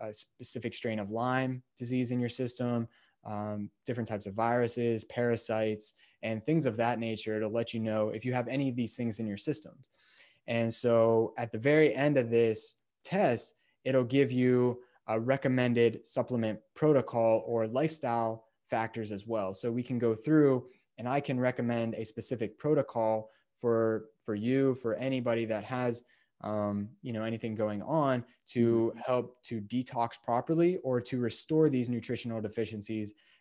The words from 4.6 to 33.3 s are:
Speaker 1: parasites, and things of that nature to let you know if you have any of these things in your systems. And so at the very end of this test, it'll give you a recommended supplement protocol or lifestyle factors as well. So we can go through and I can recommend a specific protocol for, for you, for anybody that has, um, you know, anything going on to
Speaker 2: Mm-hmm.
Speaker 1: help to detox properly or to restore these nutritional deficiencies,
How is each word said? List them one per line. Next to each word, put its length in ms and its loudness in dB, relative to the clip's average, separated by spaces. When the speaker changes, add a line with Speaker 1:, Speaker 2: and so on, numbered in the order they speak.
Speaker 1:
parasites, 880 -2
and 220 -4
things 220 2
of 100 0
that 220 2
nature 420 -4
to 80 -2
let 260 -4
you 60 -2
know 300 0
if 140 -8
you 80 -2
have 160 -2
any 200 -2
of 80 -4
these 200 -4
things 240 -4
in 60 -4
your 100 -6
systems. 540 -8
And 260 0
so 640 4
at 160 -6
the 60 -6
very 360 6
end 220 2
of 140 2
this 460 2
test, 500 0
it'll 200 4
give 280 4
you 500 4
a 120 0
recommended 880 2
supplement 540 -2
protocol 720 4
or 200 0
lifestyle 800 -2
factors 420 -4
as 140 -8
well. 280 -2
So 160 -4
we 120 -2
can 160 -4
go 160 2
through 520 4
and 100 -6
I 120 0
can 180 -2
recommend 560 0
a 100 -6
specific 540 -6
protocol 720 0
for, 500 0
for 140 -6
you, 420 2
for 180 -2
anybody 520 -2
that 180 -4
has, 400 -4
um, 480 -4
you 100 -8
know, 100 -4
anything 320 -6
going 280 -2
on 420 0
to 480 4
Speaker 2:
Mm-hmm. 100 -14
Speaker 1:
help 400 -2
to 160 -8
detox 640 -4
properly 560 2
or 220 0
to 180 -6
restore 520 2
these 180 0
nutritional 520 -4
deficiencies, 760 -6